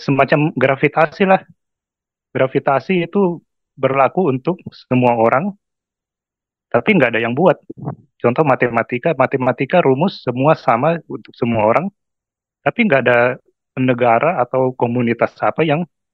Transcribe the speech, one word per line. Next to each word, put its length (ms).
semacam 560
gravitasi 720
lah. 140
Gravitasi 720
itu 320
berlaku 520
untuk 320
semua 280
orang, 400
tapi 280
nggak 200
ada 80
yang 80
buat. 240
Contoh 240
matematika, 720
matematika 640
rumus 400
semua 380
sama 500
untuk 240
semua 320
orang, 220
tapi 240
nggak 220
ada 140
negara 640
atau 340
komunitas 640
apa 240
yang 200